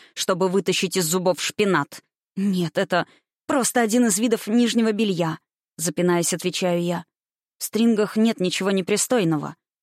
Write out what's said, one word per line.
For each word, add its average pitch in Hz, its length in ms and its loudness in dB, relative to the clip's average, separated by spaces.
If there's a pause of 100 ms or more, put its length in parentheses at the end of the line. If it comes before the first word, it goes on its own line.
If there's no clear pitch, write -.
(140)
чтобы 185 340 -2
вытащить 185 500 -2
из 180 80 0
зубов 175 360 -2
шпинат». 180 600 -2 (360)
«Нет, 185 400 -2
это 180 280 0 (400)
просто 262 360 0
один 233 260 4
из 190 120 0
видов 226 280 0
нижнего 226 440 2
белья», 180 480 -2 (380)
запинаясь, 175 560 0
отвечаю 175 480 -2
я. 175 240 -4 (520)
«В - 60 -14
стрингах 214 540 2
нет 220 220 2
ничего 185 320 -2
непристойного. 185 840 0 (280)